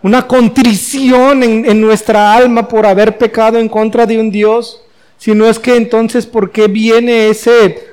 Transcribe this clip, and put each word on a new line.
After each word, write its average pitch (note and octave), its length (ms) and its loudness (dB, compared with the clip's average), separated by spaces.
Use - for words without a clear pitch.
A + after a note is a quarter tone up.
una A3 260 0
contrición B3+ 1160 0
en, A3+ 220 -2
en G#3+ 160 2
nuestra G#3+ 520 0
alma A#3 340 2
por G#3+ 180 0
haber G#3+ 320 0
pecado A3+ 420 0
en A3 100 -2
contra A3 360 -2
de A3+ 140 -2
un A3 120 -2
Dios, G#3+ 500 -2
si - 160 -2
no G#3+ 160 2
es A3+ 100 0
que B3 160 0
entonces, A3+ 500 -2
¿por G3+ 260 -6
qué G#3+ 160 0
viene A3+ 600 0
ese A3 640 0